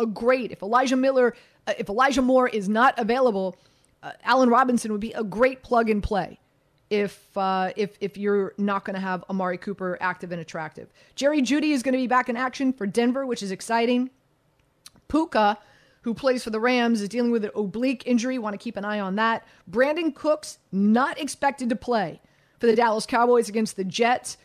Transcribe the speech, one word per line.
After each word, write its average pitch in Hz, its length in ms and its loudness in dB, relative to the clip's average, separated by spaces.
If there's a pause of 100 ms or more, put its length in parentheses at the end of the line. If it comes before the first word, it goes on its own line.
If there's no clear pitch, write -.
a 226 40 2
great, 233 460 0
if - 100 -14
Elijah 247 340 2
Miller, 254 380 4 (320)
uh, 214 120 -2
if 220 100 -8
Elijah 254 340 2
Moore 254 260 4
is 196 200 -4
not 233 300 4
available, 214 580 0 (460)
uh, 143 100 -14 (100)
Allen 247 280 4
Robinson 240 420 2
would 208 80 -4
be 214 120 -8
a 226 120 -6
great 233 380 0
plug 233 260 2
and 208 140 0
play - 360 -4 (520)
if, 208 480 -4
uh, 190 360 0
if, 208 260 -4
if 196 180 -6
you're 202 400 0
not 202 260 -2
gonna 190 160 -6
have 185 300 -6
Amari 185 260 -2
Cooper 185 440 -6
active 180 300 -6
and 170 100 -8
attractive. 156 520 -12 (220)
Jerry 294 260 2
Jeudy 294 320 2
is 262 100 0
gonna 262 140 0
be 262 100 0
back 254 220 2
in 240 80 -4
action 262 360 -2
for 202 140 -8
Denver, 240 380 0
which 240 180 -6
is 196 80 -6
exciting. 233 600 0 (960)
Puka, 226 500 0 (440)
who 233 100 -4
plays 254 320 -2
for 233 60 -8
the 220 100 -4
Rams, 233 400 2
is 202 80 -6
dealing 240 220 -2
with 220 160 0
an - 100 -8
oblique 220 500 -2
injury. 247 320 0
Wanna 208 200 -6
keep 226 180 -10
an 196 80 -8
eye 208 160 -4
on 190 160 -4
that. 226 300 0 (200)
Brandon 285 460 0
Cooks, - 460 -4 (120)
not 220 480 2
expected 269 520 -2
to 247 60 0
play 208 440 -2 (380)
for - 80 0
the 226 100 6
Dallas 220 300 2
Cowboys 240 420 4
against 220 280 -2
the 190 80 -4
Jets. 233 600 0